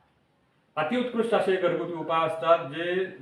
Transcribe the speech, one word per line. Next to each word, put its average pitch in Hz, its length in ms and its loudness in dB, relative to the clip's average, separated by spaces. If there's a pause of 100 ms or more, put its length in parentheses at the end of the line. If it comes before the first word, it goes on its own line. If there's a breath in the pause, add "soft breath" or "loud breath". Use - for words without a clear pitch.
(760)
अतिउत्कृष्ट 233 580 0
असे 190 220 2
घरगुती 170 360 0
उपाय 165 340 -2
असतात 165 440 2
जे 175 340 -2 (180)